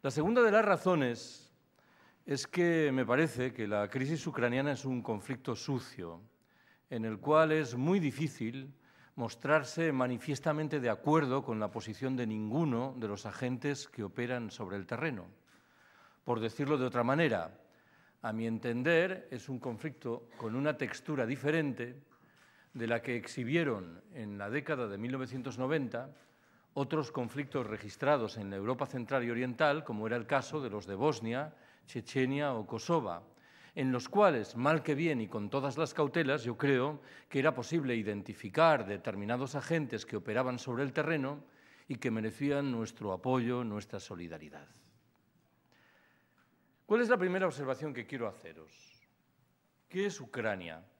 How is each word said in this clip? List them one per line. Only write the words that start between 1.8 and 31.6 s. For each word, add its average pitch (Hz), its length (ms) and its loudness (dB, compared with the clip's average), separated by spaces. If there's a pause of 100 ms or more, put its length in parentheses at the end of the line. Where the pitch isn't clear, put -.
es 143 220 -2
que 165 440 4
me 131 140 4
parece 127 480 2
que 107 140 -2
la 104 220 2
crisis 139 360 -2
ucraniana 131 460 2
es 131 140 -4
un 127 180 -2
conflicto 117 520 -4
sucio, 92 680 -6 (680)
en 113 160 -4
el 107 140 -4
cual 156 320 6
es 139 240 0
muy 165 240 2
difícil 135 720 -2 (420)
mostrarse 147 760 2
manifiestamente 139 880 0
de 120 100 2
acuerdo 135 540 4
con 110 160 -2
la 107 100 0
posición 123 460 -4
de 123 100 0
ninguno 120 720 0
de 113 120 -4
los 101 160 -6
agentes 127 640 -2
que 110 140 -8
operan 120 460 -4
sobre 98 280 -8
el 95 100 -8
terreno. 117 400 -4 (960)
Por 117 160 0
decirlo 135 380 0
de 127 80 2
otra 123 180 0
manera, 120 560 2 (640)
a 113 100 -4
mi 113 160 -2
entender, 135 840 0
es 123 200 -10
un 127 100 -6
conflicto 123 800 -6
con 113 180 -4
una 147 220 0
textura 135 480 -2
diferente 135 760 -2 (720)
de 117 140 -4
la 117 140 2
que 120 160 -2
exhibieron 117 840 -2 (120)
en 104 240 -8
la 101 120 -6
década 139 380 -2
de 101 100 -6
mil 120 140 -4
novecientos 127 460 -6
noventa 131 520 -2 (640)
otros 143 380 0
conflictos 131 560 -4
registrados 110 680 0
en 101 120 -6
la 101 60 -6
Europa 117 300 -2
central 127 400 -2
y 120 60 0
oriental, 127 520 2
como 107 240 -4
era 117 80 0
el 113 120 -4
caso 143 340 0
de 123 80 -6
los 101 160 -6
de 98 100 -6
Bosnia, 135 580 0 (340)